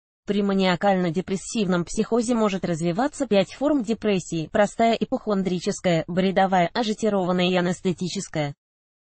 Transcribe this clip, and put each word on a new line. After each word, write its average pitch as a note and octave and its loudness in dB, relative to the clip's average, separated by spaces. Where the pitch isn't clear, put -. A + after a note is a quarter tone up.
При G3+ 0
маниакально-депрессивном F#3 0
психозе A3+ -2
может G#3 0
развиваться F3 -2
пять G3 2
форм C#4 0
депрессии: F#3 -2
простая, A3+ 2
ипохондрическая, F#3+ -2
бредовая, F#3 2
ажитированная G3 0
и F#3 2
анестетическая. F3 -4